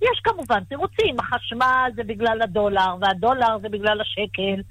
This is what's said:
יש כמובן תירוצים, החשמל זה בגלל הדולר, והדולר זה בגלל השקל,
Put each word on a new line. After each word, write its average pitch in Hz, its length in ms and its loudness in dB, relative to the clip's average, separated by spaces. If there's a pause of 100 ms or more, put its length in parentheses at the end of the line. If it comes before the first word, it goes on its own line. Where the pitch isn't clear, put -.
יש 466 220 2
כמובן 240 400 0
תירוצים, 311 560 -2
החשמל 254 760 0
זה 226 80 -6
בגלל 220 380 0
הדולר, 196 600 2
והדולר 220 600 2
זה 214 80 -8
בגלל 208 320 0
השקל, 196 680 -4